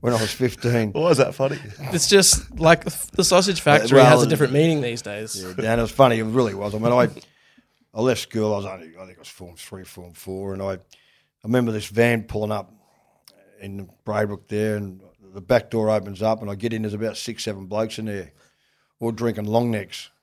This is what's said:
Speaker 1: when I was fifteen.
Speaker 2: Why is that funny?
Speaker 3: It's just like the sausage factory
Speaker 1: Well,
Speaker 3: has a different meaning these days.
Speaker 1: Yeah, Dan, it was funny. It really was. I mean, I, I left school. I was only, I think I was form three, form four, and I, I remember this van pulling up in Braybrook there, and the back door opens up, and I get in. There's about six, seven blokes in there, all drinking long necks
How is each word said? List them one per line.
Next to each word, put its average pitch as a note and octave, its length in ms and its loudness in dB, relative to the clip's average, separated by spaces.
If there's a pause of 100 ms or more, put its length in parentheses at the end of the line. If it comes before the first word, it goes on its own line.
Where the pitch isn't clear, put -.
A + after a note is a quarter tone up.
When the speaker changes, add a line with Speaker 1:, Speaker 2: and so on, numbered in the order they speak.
Speaker 1:
when B2 120 0
I A2+ 80 2
was G#2+ 120 -2
fifteen. A#2+ 600 -2
Speaker 2:
Why D#3 180 0
is D3+ 80 6
that - 160 4
funny? C3+ 240 -2 (340)
Speaker 3:
It's E3+ 160 -2
just - 520 4
like E3 240 6
the - 400 -4
sausage F#3 380 2
factory C#3 360 4
Speaker 1:
Well, C3 80 10
Speaker 3:
has D3+ 160 8
a - 40 4
different C#3+ 260 2
meaning D#3 300 2
these A#2+ 200 -6
days. G#2 400 -10
Speaker 1:
Yeah, F2+ 120 -12
Dan, A2 240 0
it A#2 40 0
was A2 80 -2
funny. B2 280 4
It A2+ 60 -2
really A2 300 0
was. G2+ 200 -6
I G#2+ 40 -6
mean, A#2 140 0
I, B2 160 4 (880)
I A2 80 -8
left B2 180 0
school. G#2+ 320 -2
I G2+ 60 -2
was G2 80 -8
only, F2+ 220 -14 (100)
I F#2 80 -18
think F2+ 100 -20
I - 40 -20
was - 80 -20
form F2 280 -20
three, F#2+ 280 -16
form F2 280 -20
four, F#2+ 400 -10
and G2 100 -8
I, G2 100 -4
I F#2 60 -8 (680)
remember A#2 280 0
this G#2+ 140 -6
van A2+ 380 2
pulling G#2+ 280 -6
up F#2+ 180 -8 (920)
in G2 280 -12 (160)
Braybrook G#2+ 440 -4
there, G#2+ 280 -2
and F#2+ 240 -10 (320)
the G2 80 -16
back A#2+ 300 0
door A2 200 0
opens G2+ 320 -2
up, A2 200 0
and G#2 80 -10
I G2+ 40 -6
get A2 200 -2
in. A2 80 -4
There's G#2 120 -4
about G#2 220 -6
six, - 280 -10
seven G2 220 -8
blokes G#2+ 320 -4
in A2 60 -8
there, G2+ 280 -8 (680)
all A#2 120 -2
drinking G#2+ 340 -4
long A#2 240 0
necks G2+ 400 -8 (120)